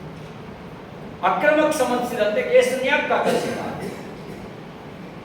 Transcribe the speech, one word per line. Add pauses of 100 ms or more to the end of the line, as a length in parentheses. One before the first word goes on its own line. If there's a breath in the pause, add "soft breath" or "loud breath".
(1300)
ಅಕ್ರಮಕ್ಕೆ
ಸಂಬಂಧಿಸಿದಂತೆ
ಕೇಸನ್ನು
ಯಾಕೆ
ದಾಖಲಿಸಿಲ್ಲ? (1700)